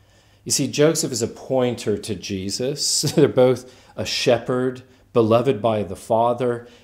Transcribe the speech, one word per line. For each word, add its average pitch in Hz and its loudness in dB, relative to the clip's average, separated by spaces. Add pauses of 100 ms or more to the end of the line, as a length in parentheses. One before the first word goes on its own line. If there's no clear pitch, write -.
(440)
You 120 -10
see, 131 0
Joseph 143 0
is 110 -4
a 113 0
pointer 120 -2
to 104 -8
Jesus. 101 -4
<laughs> 143 -4
They're 139 6
both 127 2 (220)
a 101 -8
shepherd, 127 -2 (320)
beloved 117 4
by 107 0
the 92 -10
Father, 120 -2 (160)